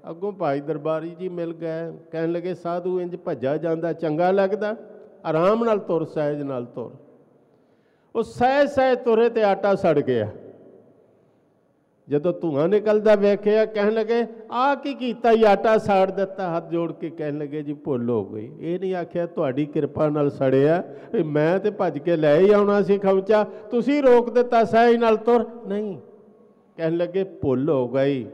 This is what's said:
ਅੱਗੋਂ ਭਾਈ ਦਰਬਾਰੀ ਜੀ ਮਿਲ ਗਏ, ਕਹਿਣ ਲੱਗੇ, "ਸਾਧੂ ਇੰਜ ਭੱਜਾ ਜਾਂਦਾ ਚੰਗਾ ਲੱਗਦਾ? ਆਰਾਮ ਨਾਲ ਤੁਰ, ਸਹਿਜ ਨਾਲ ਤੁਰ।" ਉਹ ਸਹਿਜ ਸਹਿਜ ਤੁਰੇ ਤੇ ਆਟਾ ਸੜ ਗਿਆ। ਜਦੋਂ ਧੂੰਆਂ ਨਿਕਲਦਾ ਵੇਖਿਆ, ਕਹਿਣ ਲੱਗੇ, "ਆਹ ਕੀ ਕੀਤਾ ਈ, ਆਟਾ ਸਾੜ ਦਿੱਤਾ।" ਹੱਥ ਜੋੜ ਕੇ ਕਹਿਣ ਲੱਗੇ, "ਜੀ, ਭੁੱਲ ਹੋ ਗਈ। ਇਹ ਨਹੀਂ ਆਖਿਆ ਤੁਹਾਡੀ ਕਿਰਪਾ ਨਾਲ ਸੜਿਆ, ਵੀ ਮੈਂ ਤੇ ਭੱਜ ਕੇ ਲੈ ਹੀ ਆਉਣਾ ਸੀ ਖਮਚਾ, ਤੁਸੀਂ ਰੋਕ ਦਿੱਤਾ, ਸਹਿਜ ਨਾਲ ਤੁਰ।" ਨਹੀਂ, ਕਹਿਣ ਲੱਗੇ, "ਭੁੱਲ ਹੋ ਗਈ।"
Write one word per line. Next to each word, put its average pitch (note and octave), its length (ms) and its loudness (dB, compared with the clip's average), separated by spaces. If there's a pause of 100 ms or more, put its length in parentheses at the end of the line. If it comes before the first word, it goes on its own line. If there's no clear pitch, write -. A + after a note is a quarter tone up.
ਅੱਗੋਂ F3 220 -8
ਭਾਈ D#3 300 -2
ਦਰਬਾਰੀ D#3 480 -6
ਜੀ F3 200 -10
ਮਿਲ E3+ 240 -8
ਗਏ, E3 400 -8 (180)
ਕਹਿਣ E3 200 -4
ਲੱਗੇ, F3 220 -4
"ਸਾਧੂ F3+ 480 -4
ਇੰਜ F3 140 -8
ਭੱਜਾ D3 420 -4
ਜਾਂਦਾ E3 360 -2
ਚੰਗਾ E3 380 0
ਲੱਗਦਾ? G3+ 440 0 (500)
ਆਰਾਮ F3 380 2
ਨਾਲ A3 160 0
ਤੁਰ, D#3+ 260 -2
ਸਹਿਜ D3 360 -4
ਨਾਲ C3 240 -6
ਤੁਰ।" A#2+ 260 -12 (1200)
ਉਹ A3+ 80 0
ਸਹਿਜ C4+ 460 2
ਸਹਿਜ C4 300 2
ਤੁਰੇ A#3 300 4
ਤੇ A3+ 140 0
ਆਟਾ G3 320 2
ਸੜ E3 240 2
ਗਿਆ। B2 280 0 (1800)
ਜਦੋਂ D3 320 0
ਧੂੰਆਂ D#3 260 0
ਨਿਕਲਦਾ G#3 480 4
ਵੇਖਿਆ, G3+ 500 2
ਕਹਿਣ G#3+ 280 -2
ਲੱਗੇ, A3+ 320 0 (260)
"ਆਹ C4 240 0
ਕੀ C#4 180 -8
ਕੀਤਾ A#3 380 0
ਈ, A3+ 120 6
ਆਟਾ G#3+ 340 4
ਸਾੜ F#3+ 340 2
ਦਿੱਤਾ।" F#3 460 -4
ਹੱਥ E3 120 -8
ਜੋੜ E3 220 -4
ਕੇ D#3+ 180 -10
ਕਹਿਣ D3+ 280 -6
ਲੱਗੇ, D3+ 260 -8
"ਜੀ, C#3+ 100 -8
ਭੁੱਲ C3 360 -4
ਹੋ A2+ 160 0
ਗਈ। A2 340 -12
ਇਹ E3+ 200 -6
ਨਹੀਂ F#3 160 -4
ਆਖਿਆ F3 300 -6
ਤੁਹਾਡੀ D3+ 400 -2
ਕਿਰਪਾ D3 440 -2
ਨਾਲ D3 200 0
ਸੜਿਆ, C#3 540 2 (300)
ਵੀ F3 100 0
ਮੈਂ D#3 360 0
ਤੇ G#3 100 -2
ਭੱਜ F#3 280 -4
ਕੇ E3+ 180 0
ਲੈ D3+ 240 4
ਹੀ G3 120 6
ਆਉਣਾ G3+ 300 4
ਸੀ G3 160 2
ਖਮਚਾ, G3 460 2
ਤੁਸੀਂ B3 600 -2
ਰੋਕ A#3+ 260 6
ਦਿੱਤਾ, A#3+ 340 2
ਸਹਿਜ A#3 320 4
ਨਾਲ A3+ 220 2
ਤੁਰ।" A3+ 320 2 (180)
ਨਹੀਂ, G3 300 -6 (800)
ਕਹਿਣ E3 200 -2
ਲੱਗੇ, F3 260 -2
"ਭੁੱਲ C#3+ 460 -2
ਹੋ C3 180 0
ਗਈ।" C3+ 460 0